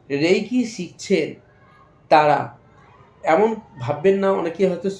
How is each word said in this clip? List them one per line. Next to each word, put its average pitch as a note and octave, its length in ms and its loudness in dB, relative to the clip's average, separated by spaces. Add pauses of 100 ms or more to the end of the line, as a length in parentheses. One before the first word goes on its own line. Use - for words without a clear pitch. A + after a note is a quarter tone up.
(100)
রেকি F#3 500 0 (140)
শিখছেন F3 540 -4 (840)
তারা D3+ 280 6 (880)
এমন F#3+ 260 4 (320)
ভাববেন D3 360 0
না, G3 100 0 (120)
অনেকে E3+ 300 -4
হয়তো F3 180 -6 (120)